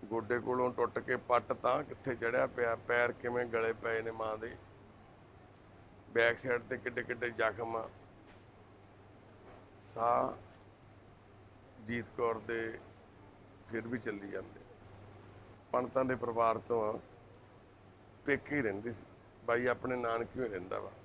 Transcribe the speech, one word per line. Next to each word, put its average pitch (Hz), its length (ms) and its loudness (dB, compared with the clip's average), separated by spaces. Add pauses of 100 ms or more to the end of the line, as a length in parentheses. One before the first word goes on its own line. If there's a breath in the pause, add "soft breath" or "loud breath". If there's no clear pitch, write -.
ਗੋਡੇ 113 340 0
ਕੋਲੋਂ 123 340 2
ਟੁੱਟ 117 260 2
ਕੇ 127 160 0
ਪੱਟ 120 380 2
ਤਾਂ 127 300 2
ਕਿੱਥੇ 135 320 -4
ਚੜਿਆ 120 320 2
ਪਿਆ, 120 280 2
ਪੈਰ 120 360 4
ਕਿਵੇਂ 120 340 0
ਗਲੇ 113 280 2
ਪਏ 113 280 0
ਨੇ 113 100 -4
ਮਾਂ 110 260 -2
ਦੇ, 110 180 -6 (1500)
ਬੈਕ 117 280 4
ਸਾਈਡ 120 240 0
ਤੇ 123 160 -6
ਕਿੱਡੇ 120 260 -4
ਕਿੱਡੇ 120 260 -2
ਜ਼ਖਮ 113 460 0
ਆ। 113 140 -4 (2000)
ਸਾਹ 120 400 4 (1500)
ਜੀਤ 117 200 -4 (120)
ਕੌਰ 117 220 2
ਦੇ 113 400 -4 (920)
ਫਿਰ 113 160 -4
ਵੀ 120 120 -2
ਚੱਲੀ 104 280 -6
ਜਾਂਦੇ। 98 320 -8 (1120)
ਪੰਡਤਾਂ 127 340 2
ਦੇ 131 100 2
ਪਰਿਵਾਰ 113 420 4
ਤੋਂ 110 360 2
ਆ, 123 60 -4 (1300)
ਪੇਕੇ 143 300 0
ਹੀ 143 60 2
ਰਹਿੰਦੀ 107 300 -2
ਸੀ। 104 120 -10 (420)
ਬਾਈ 117 200 4
ਆਪਣੇ 123 300 2
ਨਾਨਕਿਓ 117 520 0
ਰਹਿੰਦਾ 98 320 -4
ਵਾ। 101 120 -8 (140)